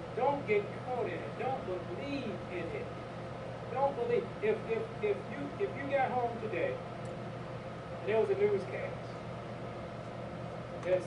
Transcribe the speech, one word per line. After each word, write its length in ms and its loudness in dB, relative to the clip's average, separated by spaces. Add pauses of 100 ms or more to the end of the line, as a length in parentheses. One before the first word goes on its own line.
(140)
Don't 320 4
get 160 6 (240)
caught 200 0
in 60 -2
it. 280 -4
Don't 260 0
believe 640 -2 (220)
in 140 -2 (100)
it. 100 -4 (840)
Don't 240 4
believe. 280 4 (180)
If, 140 6 (140)
if, 120 2 (200)
if 140 4 (160)
you, 80 -4 (180)
if 180 2
you 140 -2
got 200 6
home 200 4 (120)
today 320 2 (1300)
and 80 -4
there 120 6
was 100 6
a 80 4
newscast 680 2 (1800)
that 220 6